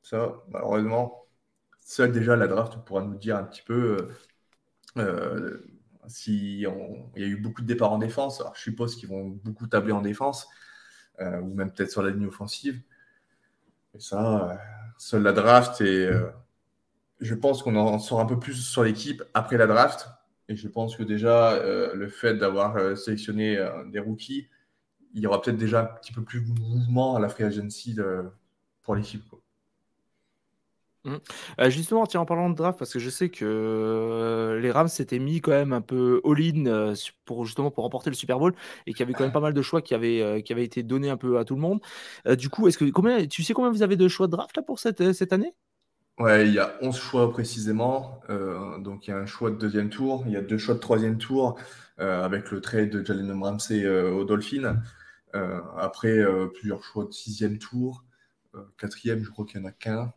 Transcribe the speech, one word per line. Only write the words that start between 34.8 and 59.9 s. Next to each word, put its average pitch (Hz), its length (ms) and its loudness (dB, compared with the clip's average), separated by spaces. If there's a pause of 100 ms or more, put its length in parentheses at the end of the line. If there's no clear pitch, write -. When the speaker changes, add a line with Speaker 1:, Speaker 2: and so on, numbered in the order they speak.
Speaker 2:
s'étaient 131 320 -4
mis 151 200 -2
quand 156 120 2
même 139 200 4
un 120 80 0
peu 123 440 2
all-in, 151 420 4
euh, 107 280 2
su-, - 180 -10 (120)
pour, 117 220 -6
justement 139 240 -2
pour 117 140 -4
remporter 127 260 -4
le 127 60 -8
Super - 220 -2
Bowl 180 140 4 (340)
et 117 60 -8
qu'il - 80 -8
y - 40 2
avait 123 80 -2
quand 135 100 0
même 131 100 2
pas 147 80 -6
mal 151 140 0
de 139 80 2
choix 160 180 0
qui 135 140 -4
avaient, 117 280 0
euh, 107 180 0
qui 110 120 -10
avaient 120 120 0
été 120 180 -6
donnés 131 260 -2
un 135 80 -2
peu 123 220 0
à 117 60 0
tout 135 100 -4
le 139 60 -4
monde. 190 200 0 (460)
Euh, 127 80 6
du 131 140 -2
coup, 214 180 2
est-ce 170 120 6
que, 147 120 2
combien, 202 360 4
tu 156 180 -6
sais 226 100 0
combien 247 160 2
vous 214 120 2
avez 196 140 4
de 180 120 6
choix 190 180 2
de 165 60 0
draft - 240 -6
là, 311 60 -2
pour - 180 -8
cette, 220 200 -2
euh, 185 120 6
cette 185 200 0
année ? 254 220 0 (640)
Speaker 1:
Ouais, 107 300 8
il 104 40 6
y 101 60 6
a 98 240 2
onze 127 160 -2
choix 120 320 4
précisément. 117 960 -2
Euh, 95 500 -6
donc, 98 280 -12
il 104 40 -10
y 98 40 -4
a 98 40 -4
un 101 80 -6
choix 110 260 -2
de 104 40 -4
deuxième 104 340 0
tour, 131 360 -2
il 107 60 -2
y 101 40 -2
a 98 60 -4
deux 107 160 -2
choix - 160 0
de - 60 -2
troisième 110 360 2
tour, 127 400 0 (440)
euh, 92 240 0
avec 98 260 -4
le 98 100 -4
trade 107 300 0
de 101 160 -2
Jalen 98 340 -4
Ramsey, 104 440 -2
euh, 92 260 2
aux 95 140 0
Dolphins. 113 580 0 (540)
Euh, 92 240 -4 (160)
après, 110 420 2
euh, 95 300 4
plusieurs - 340 -6
choix 104 220 -6
de - 80 -10
sixième 107 460 -4
tour. 127 460 -6 (520)
Euh, 101 60 -16 (160)
quatrième, 113 440 -4
je 104 80 -8
crois 107 140 -10
qu'il 101 160 -12
n'y 95 60 -10
en - 20 -10
a 101 40 -14
qu'un. 117 440 -6